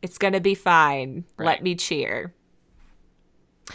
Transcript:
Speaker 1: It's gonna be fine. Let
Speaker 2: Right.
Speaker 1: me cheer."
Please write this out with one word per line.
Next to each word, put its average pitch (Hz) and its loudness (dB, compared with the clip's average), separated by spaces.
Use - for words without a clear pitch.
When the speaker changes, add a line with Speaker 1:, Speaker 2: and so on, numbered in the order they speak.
Speaker 1:
It's 180 -8
gonna 196 0
be 196 2
fine. 151 2
Let - -6
Speaker 2:
Right. 160 0
Speaker 1:
me 180 -2
cheer." 151 -6